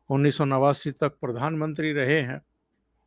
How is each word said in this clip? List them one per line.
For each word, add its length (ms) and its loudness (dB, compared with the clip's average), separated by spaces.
उन्नीस 260 2
सौ 80 2
नवासी 460 2
तक 180 -2
प्रधानमंत्री 840 -4
रहे 280 2
हैं। 220 -6